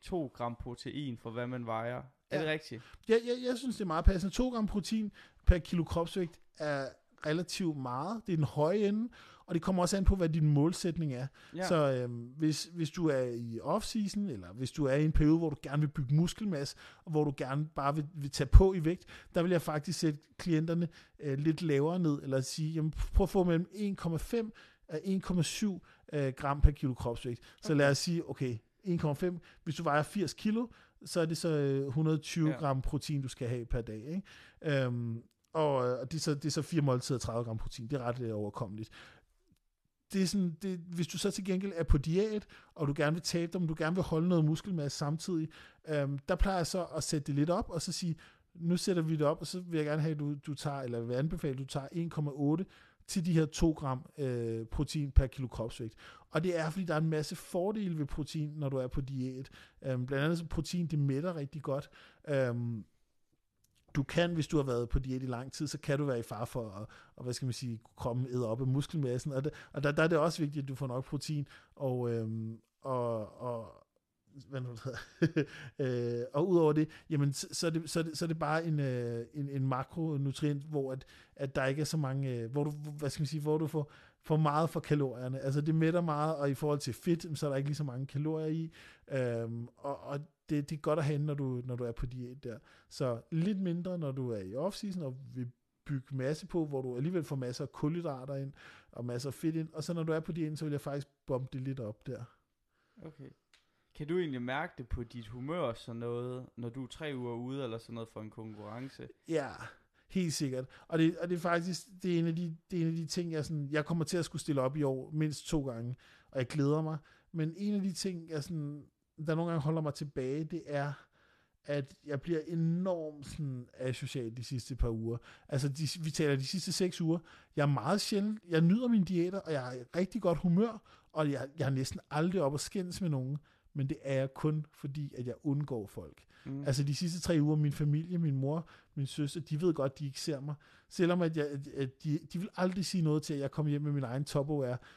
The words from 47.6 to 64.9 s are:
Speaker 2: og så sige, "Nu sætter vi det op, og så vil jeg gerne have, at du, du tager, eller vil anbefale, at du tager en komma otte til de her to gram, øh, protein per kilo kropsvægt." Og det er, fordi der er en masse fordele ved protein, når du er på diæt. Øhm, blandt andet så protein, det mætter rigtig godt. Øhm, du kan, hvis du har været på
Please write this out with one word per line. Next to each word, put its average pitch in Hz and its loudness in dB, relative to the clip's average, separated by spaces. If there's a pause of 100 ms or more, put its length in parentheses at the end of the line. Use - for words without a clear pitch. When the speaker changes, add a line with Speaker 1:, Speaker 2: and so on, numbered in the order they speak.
Speaker 2:
og 165 -2
så 180 -4
sige, 160 -2 (380)
"Nu 170 2
sætter 175 2
vi 160 0
det 151 2
op, 165 2
og 160 -8
så 185 -6
vil 175 -4
jeg 151 2
gerne 151 0
have, 160 2
at 151 -2
du, 147 -2
du 147 -6
tager, 139 -4
eller 120 -2
vil 117 -2
anbefale, 156 0
at 131 -6
du 139 -4
tager 139 -6
en 170 -2
komma 147 -2
otte 151 2 (420)
til 180 -2
de 180 2
her 160 6
to 160 4
gram, 139 -2 (120)
øh, 117 -2
protein 143 -2
per 135 8
kilo 127 -6
kropsvægt." 117 -6 (360)
Og 160 2
det 175 0
er, 160 0
fordi 180 -4
der 165 0
er 151 4
en 160 2
masse 156 -2
fordele 190 -2
ved 151 0
protein, 151 -4
når 147 -2
du 135 -2
er 127 -2
på 139 -2
diæt. 131 -6 (360)
Øhm, 127 0
blandt 139 0
andet 170 2
så 165 -6
protein, 165 -2
det 151 0
mætter 143 0
rigtig 143 -8
godt. 143 -4 (380)
Øhm, 120 0 (1080)
du 143 2
kan, 175 2
hvis 156 0
du 160 2
har 143 4
været 120 -2
på 139 4